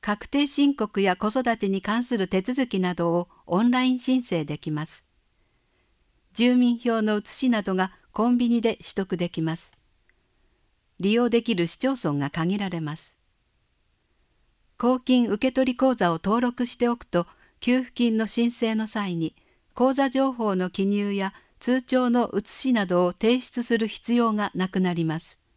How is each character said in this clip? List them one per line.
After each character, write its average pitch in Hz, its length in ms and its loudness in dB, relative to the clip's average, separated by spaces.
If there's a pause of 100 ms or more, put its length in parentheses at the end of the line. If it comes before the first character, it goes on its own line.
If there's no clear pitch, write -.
確 - 280 -6
定 285 180 0
申 277 280 2
告 214 280 -2
や 190 120 2
子 208 140 -4
育 240 300 0
て 202 100 -2
に 190 140 -2
関 220 200 -2
す 240 140 -2
る 190 100 0
手 190 140 0
続 254 260 -2
き 196 140 -2
な 180 140 0
ど 170 180 0
を 175 160 0 (180)
オ 180 140 0
ン 240 100 4
ラ 254 120 2
イ 254 100 2
ン 254 60 0
申 254 240 0
請 165 220 -2
で 151 120 -6
き - 140 -8
ま 151 160 -4
す。 - 260 -10 (1200)
住 247 240 4
民 240 220 2
票 226 240 -2
の 214 140 0
写 - 180 0
し 262 160 2
な 226 100 2
ど 196 140 -2
が 185 180 0 (200)
コ 226 180 0
ン 247 80 4
ビ 240 100 2
ニ 233 140 2
で 226 140 0
取 - 200 -4
得 190 220 -2
で 175 100 -2
き 165 140 -4
ま 160 140 -2
す。 - 280 -8 (1120)
利 196 140 0
用 240 160 2
で 233 140 2
き 226 120 0
る 170 120 0
市 - 120 -2
町 262 140 0
村 170 220 0
が 143 160 -2
限 170 260 -2
ら 202 140 -4
れ 170 100 -8
ま 156 160 -8
す。 - 240 -12 (1600)
公 247 200 2
金 247 320 2
受 233 220 0
取 254 240 0
口 262 180 2
座 175 180 2
を 165 100 -4
登 214 180 0
録 247 240 -2
し - 120 -4
て 240 120 0
お 240 80 0
く - 80 -18
と、 175 220 -2 (340)
給 254 220 2
付 247 100 -10
金 233 240 0
の 220 100 0
申 233 240 0
請 220 240 -2
の 220 120 -2
際 202 280 -4
に、 165 220 -4 (380)
口 262 180 2
座 269 160 2
情 269 240 0
報 220 240 -2
の 185 140 -2
記 190 160 -2
入 202 260 0
や 196 220 -4 (240)
通 254 240 0
帳 254 260 0
の 240 200 2
写 - 260 0
し 262 180 2
な 214 140 2
ど 180 180 2
を 175 80 0
提 240 280 2
出 - 220 -4
す 233 140 4
る 220 120 0
必 - 260 -4
要 233 180 2
が 208 220 -2
な 185 140 -2
く 185 120 -2
な 180 140 0
り 165 100 -2
ま 160 160 -2
す。 - 260 -6 (100)